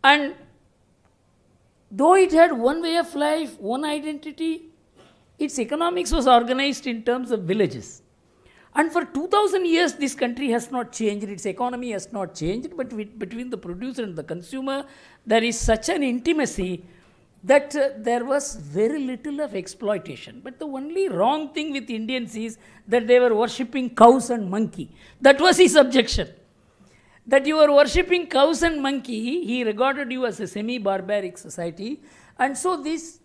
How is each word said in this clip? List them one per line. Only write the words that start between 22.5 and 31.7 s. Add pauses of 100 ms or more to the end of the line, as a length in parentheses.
that
they
were
worshipping
cows
and
monkey. (300)
That
was
his
objection. (960)
That
you
were
worshipping
cows
and
monkey,
he
regarded
you
as
a
semi-barbaric
society. (380)